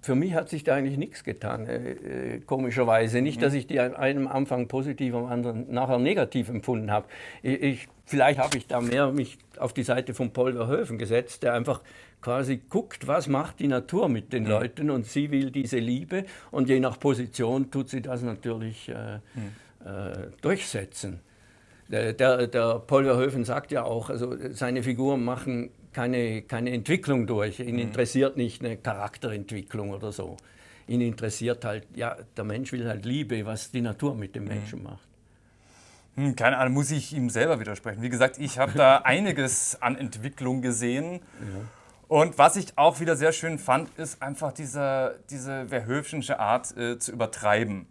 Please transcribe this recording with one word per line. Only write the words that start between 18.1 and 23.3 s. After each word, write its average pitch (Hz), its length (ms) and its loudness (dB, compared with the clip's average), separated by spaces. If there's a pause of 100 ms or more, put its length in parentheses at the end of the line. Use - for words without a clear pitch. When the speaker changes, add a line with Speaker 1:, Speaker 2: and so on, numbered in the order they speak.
Speaker 1:
natürlich, 113 680 -6
äh, - 20 -6 (420)
Speaker 2:
Mhm. 107 520 -12
Speaker 1:
äh, 95 420 -8 (120)
durchsetzen. 101 800 -4 (680)
Der, 110 260 -2
der, 127 320 4
der 117 320 2
Paul 135 260 4
Verhoeven 131 400 2